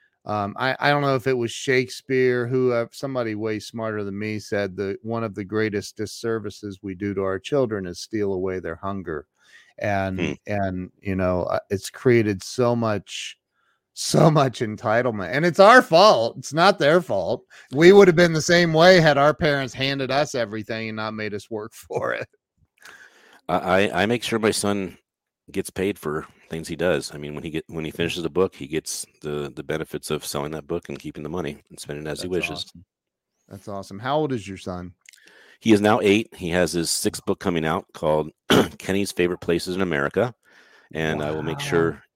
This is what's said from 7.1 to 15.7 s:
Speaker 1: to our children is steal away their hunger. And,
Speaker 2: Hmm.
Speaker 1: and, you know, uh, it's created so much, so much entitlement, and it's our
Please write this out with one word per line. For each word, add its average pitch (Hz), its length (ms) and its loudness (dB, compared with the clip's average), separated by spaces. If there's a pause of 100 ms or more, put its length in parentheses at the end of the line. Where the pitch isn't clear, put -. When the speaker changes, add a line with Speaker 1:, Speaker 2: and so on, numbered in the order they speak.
Speaker 1:
to 98 80 -2
our 95 160 -2
children 110 480 -2
is 87 120 -12
steal 104 340 -4
away 92 260 -4
their 82 160 -8
hunger. 85 500 -8 (540)
And, 95 520 -2
Speaker 2:
Hmm. 71 40 -8 (100)
Speaker 1:
and, 95 460 -4 (100)
you 98 140 -4
know, 92 300 0
uh, - 140 -2 (120)
it's 95 180 -4
created 107 540 2
so 120 320 0
much, 110 640 -6 (600)
so 151 320 4
much 139 300 2
entitlement, 107 720 -2
and 147 140 0
it's 175 140 2
our 226 220 10